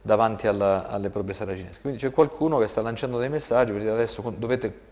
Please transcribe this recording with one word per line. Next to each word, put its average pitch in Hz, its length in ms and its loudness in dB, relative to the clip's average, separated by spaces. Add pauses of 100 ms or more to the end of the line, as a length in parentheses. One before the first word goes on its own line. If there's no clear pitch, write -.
davanti 107 460 2
alla, 98 420 2
alle 101 200 -4
proprie 98 240 -4
saracinesche. 95 460 -8
Quindi 135 200 -6
c'è 131 120 -2
qualcuno 151 460 2
che 110 100 4
sta 110 140 -2
lanciando 117 360 -4
dei 127 120 -2
messaggi 127 420 2
per 101 80 -2
dire: 110 140 0
"Adesso 113 280 0
con-, 110 160 -6
dovete 117 360 -2 (180)